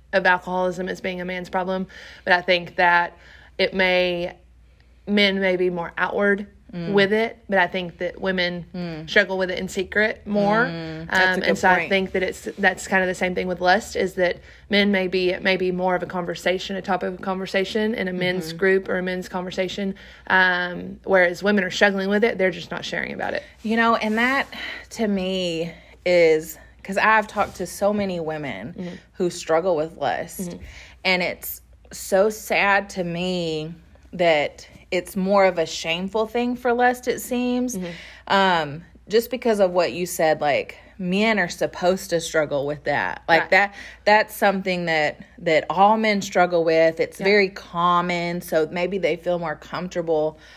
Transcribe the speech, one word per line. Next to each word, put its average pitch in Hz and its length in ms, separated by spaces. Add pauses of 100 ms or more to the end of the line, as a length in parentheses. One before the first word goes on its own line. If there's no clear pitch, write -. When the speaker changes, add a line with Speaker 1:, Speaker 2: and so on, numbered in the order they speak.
(120)
Speaker 1:
of 190 140
alcoholism 185 600
as 185 120
being 180 200
a 180 40
man's 180 260
problem. 185 360 (380)
But 190 80
I 180 80
think 175 360
that 175 400 (420)
it 190 160
may, 180 600 (720)
men 202 340
may 185 160
be 180 140
more 170 280
outward 202 480 (260)
Speaker 2:
Mm. 170 200
Speaker 1:
with 196 220
it, 226 240 (100)
but 196 100
I 180 80
think 180 300
that - 240
women 180 540
Speaker 2:
Mm. 165 340
Speaker 1:
struggle 190 300
with 185 120
it 180 80
in 185 100
secret 208 580
more. 208 400
Speaker 2:
Mm, 165 440
that's 190 80
a 185 140
Speaker 1:
Um, 185 80
Speaker 2:
good - 80
Speaker 1:
and 196 100
so 190 120
I 185 60
Speaker 2:
point. 165 120
Speaker 1:
think 190 240
that 185 100
it's, - 240 (120)
that's 190 280
kind 190 160
of 180 60
the 180 60
same 180 200
thing 185 140
with 175 140
lust, 185 340
is 190 200
that 175 240 (280)
men 202 240
may 185 160
be, 180 220
it - 120
may 190 140
be 185 160
more 180 220
of 175 80
a 175 40
conversation, 180 680
a 185 60
topic 190 260
of 180 140
conversation 190 720
in 190 120
a 180 60
men's 180 360
Speaker 2:
Mm-hmm. 165 100
Speaker 1:
group 190 320
or 185 80
a 180 40
men's 185 280
conversation, 185 640 (320)
um, 180 800
whereas 180 380
women 202 220
are 180 60
struggling 196 400
with 208 120
it, 226 140
they're 185 140
just 170 200
not - 140
sharing 69 300
about - 180
it. - 100 (200)
Speaker 2:
You 220 140
know, 226 200
and 214 220
that 254 280 (440)
to 220 180
me 185 640 (320)
is, 170 540 (240)
'cause 196 160
I've 214 280
talked 202 300
to 175 100
so 202 280
many 190 260
women 151 580
Speaker 1:
Mm-hmm. 180 160 (180)
Speaker 2:
who 175 180
struggle 170 440
with 156 220
lust, 131 440 (100)
Speaker 1:
Mm-hmm. 175 80 (480)
Speaker 2:
and 185 160
it's - 400 (300)
so 202 360
sad 202 600
to 185 140
me 170 680 (400)
that 160 540 (240)
it's 180 260
more 190 280
of 180 140
a 160 80
shameful 185 600
thing 240 300
for 247 160
lust, 247 360
it - 120
seems. 247 560
Speaker 1:
Mm-hmm. 185 100 (420)
Speaker 2:
Um, 170 560 (240)
just 226 220
because 233 300
of 185 100
what 170 220
you 175 140
said, 156 340
like, 135 360 (220)
men 202 400
are 175 100
supposed 180 640
to 170 100
struggle 147 460
with 147 180
that. 117 440
Like, 165 140
Speaker 1:
Right. - 80
Speaker 2:
that, 202 240 (300)
that's 208 300
something 190 520
that, 156 340 (180)
that 160 320
all 196 260
men 214 260
struggle 180 420
with. 160 360
It's - 200
Speaker 1:
Yeah. 180 40
Speaker 2:
very 196 240
common, 175 920
so 156 300
maybe 180 280
they 170 180
feel 175 220
more 156 180
comfortable 165 840 (180)